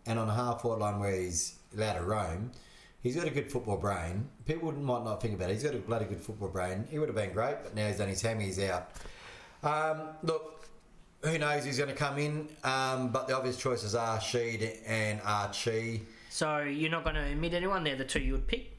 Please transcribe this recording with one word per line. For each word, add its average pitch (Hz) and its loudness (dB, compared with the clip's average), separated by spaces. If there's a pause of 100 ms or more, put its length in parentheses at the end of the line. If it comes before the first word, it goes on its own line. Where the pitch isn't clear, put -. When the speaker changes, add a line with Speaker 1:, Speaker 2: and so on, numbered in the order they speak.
Speaker 1:
and 113 0
on 110 2
a 104 2
half 123 2
forward 113 0
line 104 2
where 101 2
he's 87 0 (200)
allowed 107 0
to 90 -2
roam, 98 0 (500)
he's 123 0
got 165 0
a 147 0
good 139 -2
football 107 -2
brain. 95 0 (180)
People 160 0
might 127 0
not 107 -2
think 107 2
about 90 0
it. 98 2
He's 113 0
got 147 0
a 117 -2
bloody 104 0
good 98 -6
football 104 -6
brain. 92 -2
He 151 -2
would 151 2
have 101 -4
been 95 0
great, 123 0
but - -10
now 107 2
he's 101 0
done 101 0
his 95 -2
hammy, 113 2
he's 92 -2
out. 92 0 (720)
Um, 156 2 (120)
look, - -2 (540)
who 160 2
knows 147 2
who's 135 0
gonna 139 0
come 143 0
in? 151 0 (160)
Um, 131 2
but 127 0
the 131 2
obvious 127 0
choices 113 0
are 113 2
Sheed 113 0
and 110 2
Archie. 110 0 (260)
Speaker 2:
So 151 2
you're 147 0
not 165 0
gonna 151 2
omit 165 2
anyone? 180 2
They're 143 2
the 135 0
two 147 0
you 131 2
would 139 2
pick? - 0